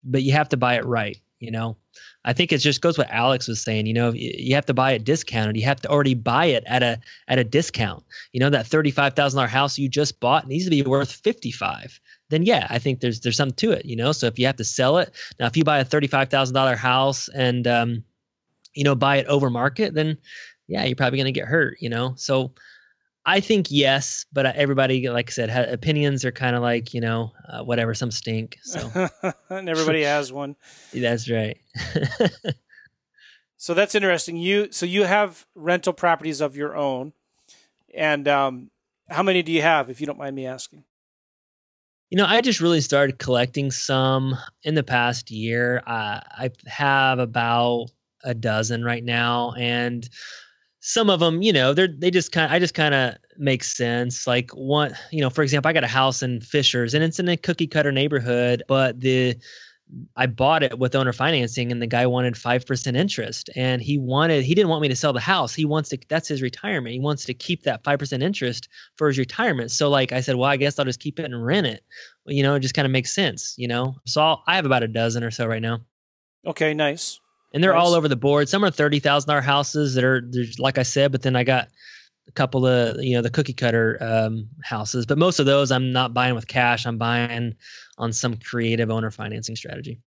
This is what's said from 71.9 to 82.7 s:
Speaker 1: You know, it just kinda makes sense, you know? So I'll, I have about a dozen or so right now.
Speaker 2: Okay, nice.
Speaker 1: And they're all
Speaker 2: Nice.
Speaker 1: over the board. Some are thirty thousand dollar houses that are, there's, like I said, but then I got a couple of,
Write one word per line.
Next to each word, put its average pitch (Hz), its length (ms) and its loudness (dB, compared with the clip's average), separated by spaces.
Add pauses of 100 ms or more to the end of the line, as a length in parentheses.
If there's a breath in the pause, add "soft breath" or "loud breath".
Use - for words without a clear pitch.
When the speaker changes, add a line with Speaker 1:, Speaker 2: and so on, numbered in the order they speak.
Speaker 1:
You 139 160 -2
know, 139 140 4
it 139 60 0
just 131 140 -2
kinda 139 140 2
makes 131 240 0
sense, 147 440 -4
you 123 100 -6
know? 123 280 -2 (100)
So 151 160 -2
I'll, 156 260 0
I 170 80 2
have 170 100 0
about 127 180 2
a 113 40 -2
dozen 117 360 -2
or 117 80 -4
so 117 140 -4
right 113 160 -4
now. 113 200 -4 (640)
Speaker 2:
Okay, 156 280 -2
nice. 151 460 -2 (340)
Speaker 1:
And 143 80 0
they're 185 140 6
all 175 140 6
Speaker 2:
Nice. 170 80 6
Speaker 1:
over 156 100 2
the 135 80 2
board. 143 320 4
Some 196 160 2
are 185 80 4
thirty 147 280 2
thousand 143 280 2
dollar 147 140 2
houses 139 540 0
that 127 100 4
are, 131 200 4
there's, 120 320 -4
like 131 200 0
I 127 60 2
said, 139 280 2
but 131 100 -2
then 131 140 2
I 123 80 2
got 127 240 2 (600 loud breath)
a - 20 -20
couple 131 340 0
of, 123 380 2